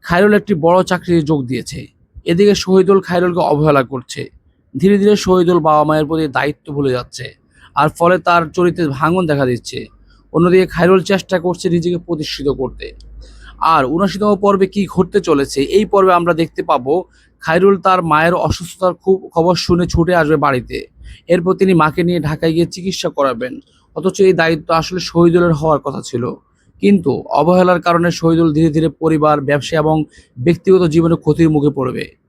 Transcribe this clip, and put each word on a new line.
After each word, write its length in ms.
খায়রুল 320
একটি 200
বড় 300
চাকরিতে 380
যোগ 240
দিয়েছে। 400
এদিকে 300
শহীদুল 460
খায়রুলকে 400
অবহেলা 420
করছে। 460
ধীরে 200
ধীরে 180
শহীদুল 440
বাবা 240
মায়ের 220
প্রতি 220
দায়িত্ব 460
ভুলে 160
যাচ্ছে, 500
আর 140
ফলে 300
তার 320
চরিত্রে 380
ভাঙন 380
দেখা 200
দিচ্ছে। 400
অন্যদিকে 340
খায়রুল 360
চেষ্টা 360
করছে 320
নিজেকে 280
প্রতিষ্ঠিত 500
করতে। 440
আর 260
ঊনআশিতম 520
পর্বে 300
কি 200
ঘটতে 340
চলেছে? 400
এই 240
পর্বে 280
আমরা 220
দেখতে 280
পাবো 420
খায়রুল 400
তার 220
মায়ের 320
অসুস্থতার 600
খুব 400
খবর 200
শুনে 320
ছুটে 280
আসবে 220
বাড়িতে। 500
এরপর 280
তিনি 200
মাকে 280
নিয়ে 180
ঢাকায় 320
গিয়ে 140
চিকিৎসা 420
করাবেন। 520
অথচ 260
এই 120
দায়িত্ব 420
আসলে 260
শহীদুলের 520
হওয়ার 260
কথা 260
ছিল, 300
কিন্তু 480
অবহেলার 520
কারণে 300
শহীদুল 420
ধীরে 180
ধীরে 180
পরিবার, 520
ব্যবসা 360
এবং 280
ব্যক্তিগত 440
জীবনে 340
ক্ষতির 340
মুখে 200
পড়বে। 400